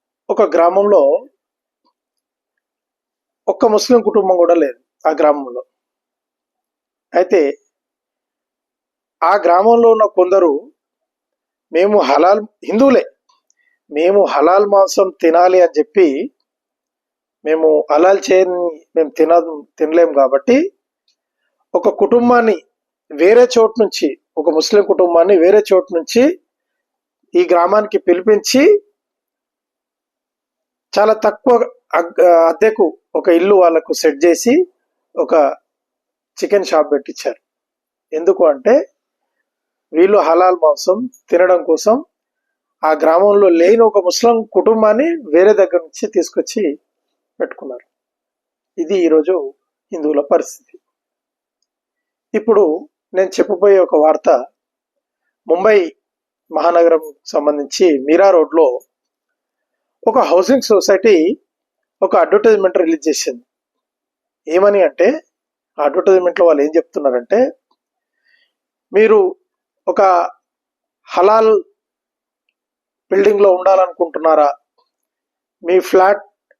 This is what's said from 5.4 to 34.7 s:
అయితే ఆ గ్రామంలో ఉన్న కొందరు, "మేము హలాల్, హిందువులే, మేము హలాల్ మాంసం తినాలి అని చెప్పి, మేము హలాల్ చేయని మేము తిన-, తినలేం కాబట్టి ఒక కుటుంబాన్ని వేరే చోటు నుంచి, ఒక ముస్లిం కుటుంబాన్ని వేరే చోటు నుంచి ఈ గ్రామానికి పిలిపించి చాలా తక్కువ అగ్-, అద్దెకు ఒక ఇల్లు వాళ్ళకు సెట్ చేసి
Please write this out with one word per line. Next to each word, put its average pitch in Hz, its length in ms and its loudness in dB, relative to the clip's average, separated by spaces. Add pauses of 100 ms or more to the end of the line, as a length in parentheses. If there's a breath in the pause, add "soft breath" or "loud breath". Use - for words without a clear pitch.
అయితే 180 280 0 (1800)
ఆ 170 140 0
గ్రామంలో 220 540 2
ఉన్న 220 160 2
కొందరు, 180 440 0 (1200)
"మేము 196 260 0
హలాల్, 175 440 2 (220)
హిందువులే, 233 400 0 (840)
మేము 175 340 0
హలాల్ 170 420 0
మాంసం 196 420 0 (120)
తినాలి 175 420 2
అని 165 160 0
చెప్పి, 175 280 0 (1400)
మేము 160 240 0 (120)
హలాల్ 180 420 0
చేయని 180 360 0 (340)
మేము 156 180 -2
తిన-, 160 540 -2 (120)
తినలేం 160 360 0
కాబట్టి 139 460 0 (1160)
ఒక 180 140 -2
కుటుంబాన్ని 233 680 0 (540)
వేరే 190 340 2
చోటు 226 340 0
నుంచి, 180 300 -2 (280)
ఒక 160 140 -4
ముస్లిం 160 320 0
కుటుంబాన్ని 175 560 2
వేరే 190 220 4
చోటు 185 340 -2
నుంచి 170 280 -2 (1120)
ఈ 180 100 2
గ్రామానికి 180 540 0
పిలిపించి 202 640 0 (2250)
చాలా 214 220 0
తక్కువ 220 400 -2 (400)
అగ్-, 170 260 -4 (260)
అద్దెకు 214 380 0 (300)
ఒక 160 140 -4
ఇల్లు 180 260 2
వాళ్ళకు 175 380 2
సెట్ 147 300 -2
చేసి 175 320 2 (600)